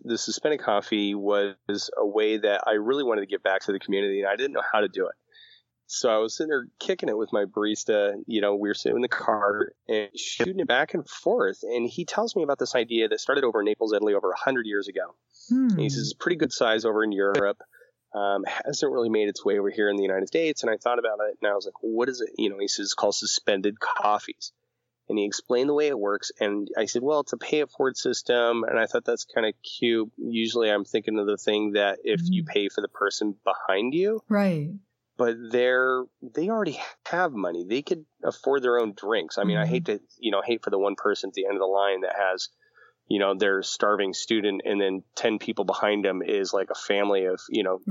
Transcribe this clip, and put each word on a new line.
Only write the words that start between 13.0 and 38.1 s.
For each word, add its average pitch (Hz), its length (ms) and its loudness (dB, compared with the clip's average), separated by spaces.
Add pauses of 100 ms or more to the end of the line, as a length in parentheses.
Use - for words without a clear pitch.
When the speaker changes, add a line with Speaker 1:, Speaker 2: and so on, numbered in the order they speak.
Speaker 1:
that 107 140 2
started 135 240 2
over 110 160 2
in 101 60 2
Naples, 107 260 0
Italy, 104 200 4
over 98 180 2
a 87 60 -4
hundred 131 280 0
years 101 240 -4
ago. 92 260 -8 (320)
Speaker 2:
Hmm. 254 240 4
Speaker 1:
And 170 80 2
he 147 100 0
says, 139 140 -4
"It's 151 100 -6
pretty 175 220 -2
good 156 160 -2
size 110 320 0
over 110 220 2
in 107 80 0
Europe. 101 460 2 (540)
Um, 101 320 0
hasn't 143 460 -4
really 120 180 0
made 107 200 2
its - 160 -4
way 101 140 2
over 98 100 0
here 104 200 0
in 101 60 0
the 101 80 0
United 95 240 0
States." 160 340 0
And 117 80 0
I 107 60 2
thought 120 240 0
about 110 200 -2 (100)
it, 98 120 -6
and 104 80 2
I 101 60 2
was 95 100 -4
like, - 160 -14
"What 113 280 0
is 98 100 -4
it?" 107 180 -4
You 107 120 2
know, 98 100 -6
he 101 80 -2
says, 101 200 -4
"It's - 60 -2
called 104 220 2
suspended 104 640 0
coffees." - 720 -2 (580)
And 107 80 0
he 104 80 2
explained 123 440 0
the 147 40 2
way 151 140 2
it 139 100 0
works. 101 440 -2
And 101 260 0 (100)
I 110 100 2
said, 120 140 -2
"Well, 147 200 2
it's - 100 -6
a 120 60 -4
pay - 240 0
it 139 100 -4
forward 131 240 0
system." 117 680 2
And - 120 0
I 113 100 2
thought, - 180 -2
"That's 117 180 -2
kinda 110 300 0 (260)
cute." 113 380 2
Usually 113 520 0
I'm 101 140 2
thinking 107 340 -2
of 101 100 0
the 104 100 0
thing 107 360 0
that 101 300 2
if 107 220 0
you 180 180 2
Speaker 2:
Mm-hmm. 151 80 -10
Speaker 1:
pay 101 160 0
for - 140 -4
the 98 80 -2
person 101 460 -2 (100)
behind 101 480 0
you. 208 340 0
Speaker 2:
Right. 185 440 0 (460)
Speaker 1:
But 117 180 2 (160)
they're, 127 520 4 (180)
they 143 280 -4
already 208 300 -2 (280)
have 175 260 0
money. 87 340 -4
They 120 140 0
could 160 240 -4 (180)